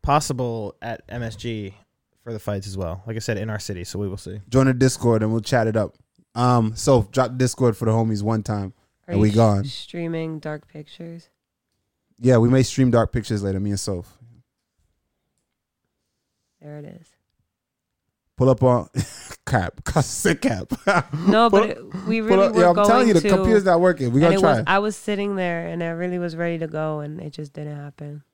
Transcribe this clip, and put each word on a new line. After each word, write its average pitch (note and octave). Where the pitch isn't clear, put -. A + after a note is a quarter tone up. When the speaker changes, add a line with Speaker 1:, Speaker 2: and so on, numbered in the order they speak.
Speaker 1:
possible B2
at A2+
M A#2+
S A2+
G G#2+
for A#2
the G#2+
fights G2+
as F#2+
well. F#2
Like A2
I A2+
said, A2
in G#2
our G#2+
city, F2+
so -
we G2+
will F#2+
see. G2+
Speaker 2:
Join C3
the C3
Discord B2
and A2
we'll A2+
chat A2+
it A2
up. G#2
Um, A#2+
so B2
drop B2+
Discord B2
for A#2
the A2
homies A2
one A2
time, G2+
Speaker 3:
Are -
Speaker 2:
and G#2
we G#2+
Speaker 3:
you G2+
Speaker 2:
gone. G#2+
Speaker 3:
streaming E3
Dark D3+
Pictures? E3
Speaker 2:
Yeah, B2
we A#2
may C3
stream C3
Dark A#2
Pictures G#2+
later, F#2+
me G2+
and G2
Soph. -
Speaker 3:
There D3
it D3
is. E3+
Speaker 2:
Pull C3
up B2+
on B2
<laughs> -
cap, F#2+
<laughs> D#3
sick -
cap. A3
Speaker 3:
No, A3
Speaker 2:
Pull G3+
Speaker 3:
but -
Speaker 2:
up, A3
Speaker 3:
it, -
we A3+
Speaker 2:
pull G#3+
Speaker 3:
really F#3+
Speaker 2:
up. A3+
Speaker 3:
were F3+
Speaker 2:
Yo, F3
I'm F3
telling A#3
you, G#3
the E3
Speaker 3:
going G3+
to, F#3+
Speaker 2:
computer's G3
not E3+
working. D3+
We C3+
Speaker 3:
and E3+
Speaker 2:
gonna -
Speaker 3:
it G3
Speaker 2:
try. E3
Speaker 3:
was, A2+
I F#3+
was G#3
sitting G3+
there, E3+
and E3+
I E3
really F3+
was F3
ready E3+
to D#3+
go, D#3
and D3+
it D3+
just D3+
didn't D3
happen. D3